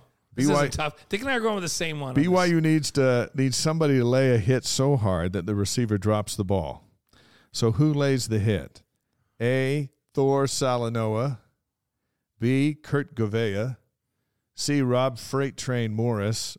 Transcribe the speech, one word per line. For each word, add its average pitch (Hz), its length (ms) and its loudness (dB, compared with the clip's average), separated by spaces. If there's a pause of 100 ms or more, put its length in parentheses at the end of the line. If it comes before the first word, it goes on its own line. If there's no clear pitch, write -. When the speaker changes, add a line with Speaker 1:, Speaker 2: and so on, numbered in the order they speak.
(340)
Speaker 1:
This 131 140 0
Speaker 2:
B 147 40 4
Y 143 60 4
Speaker 1:
isn't 143 140 0
tough. - 360 -6
Dick 202 120 -4
and 277 100 -6
I 262 60 0
are 226 40 -2
going 220 140 0
with 190 100 -4
the 165 40 -6
same 156 320 -6
one 135 100 -8
on 123 60 -4
this. 143 80 4
Speaker 2:
B 175 40 0
Y 180 180 4
U 170 140 4
needs 156 320 2
to, 127 420 2
needs 131 220 0
somebody 156 420 2
to 123 60 2
lay 127 300 4
a 113 40 4
hit 113 260 2
so 139 320 2
hard 92 380 0
that 90 120 -4
the 104 80 -2
receiver 104 440 0
drops 104 360 0
the 104 100 -2
ball. 92 400 -4 (680)
So 113 200 0
who 151 220 2
lays 139 340 0
the 107 120 0
hit? 95 420 -4 (580)
A, 131 480 -2 (260)
Thor 139 320 2
Salanoa, 117 920 -2 (1000)
B, 135 340 2
Kurt 147 400 -6
Govea, 110 640 -2 (800)
C, 143 260 0
Rob 127 360 0
Freight 135 380 -4
Train 117 380 -4
Morris, 110 640 -2